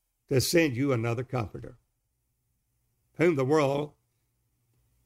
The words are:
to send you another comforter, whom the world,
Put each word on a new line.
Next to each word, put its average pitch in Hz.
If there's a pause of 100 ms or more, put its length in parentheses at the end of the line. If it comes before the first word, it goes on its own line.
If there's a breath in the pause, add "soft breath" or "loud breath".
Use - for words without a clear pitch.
(280)
to 135
send 160
you 135
another 117
comforter, 123 (1400)
whom 165
the 135
world, 143 (1120)